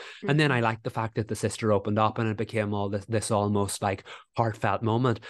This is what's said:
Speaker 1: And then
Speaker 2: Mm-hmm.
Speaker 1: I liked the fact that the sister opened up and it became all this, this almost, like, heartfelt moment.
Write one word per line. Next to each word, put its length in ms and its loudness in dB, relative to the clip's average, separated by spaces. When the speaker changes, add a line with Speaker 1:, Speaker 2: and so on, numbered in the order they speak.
Speaker 1:
And 100 4
then 120 4
Speaker 2:
Mm-hmm. 80 2
Speaker 1:
I 20 2
liked 240 0
the 60 -4
fact 260 -4
that 100 0
the 80 -4
sister 380 0
opened 260 2
up 200 2
and 100 0
it 80 -2
became 360 -2
all 160 -2
this, 180 -4
this 260 -2
almost, 500 0
like, 220 -2
heartfelt 460 0
moment. 360 2